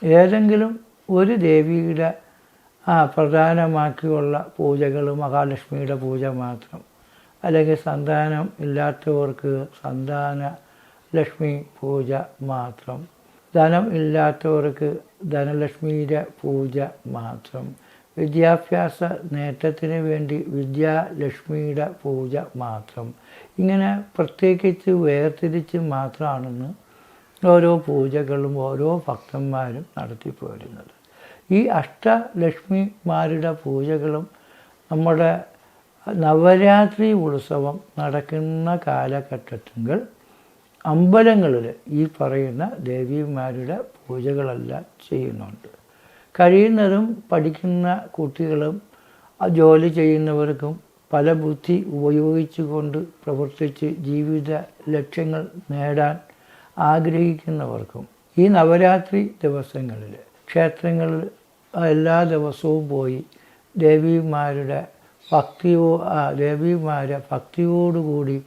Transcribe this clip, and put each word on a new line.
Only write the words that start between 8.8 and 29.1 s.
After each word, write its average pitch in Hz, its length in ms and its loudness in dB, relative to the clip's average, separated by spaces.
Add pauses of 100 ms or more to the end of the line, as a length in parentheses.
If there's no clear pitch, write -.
സന്താന 143 720 -6 (580)
ലക്ഷ്മി 151 500 -2 (160)
പൂജ 135 320 -4 (300)
മാത്രം, 131 640 -10 (480)
ധനം 170 380 4
ഇല്ലാത്തവർക്ക് 151 1040 0 (260)
ധനലക്ഷ്മിയുടെ 147 1000 -4 (140)
പൂജ 135 380 -4 (280)
മാത്രം, 127 680 -12 (420)
വിദ്യാഭ്യാസ 165 840 0 (300)
നേട്ടത്തിന് 151 640 -4
വേണ്ടി 156 540 -4
വിദ്യാലക്ഷ്മിയുടെ 151 1400 -4 (120)
പൂജ 131 340 -6 (200)
മാത്രം, 117 580 -12 (440)
ഇങ്ങനെ 196 440 0 (140)
പ്രത്യേകിച്ച് 185 760 0
വേർതിരിച്ച് 156 880 0
മാത്രമാണെന്ന് 135 1040 -6 (640)
ഓരോ 170 300 8
പൂജകളും 139 800 -2
ഓരോ 143 500 -2
ഭക്തന്മാരും 135 800 -6 (120)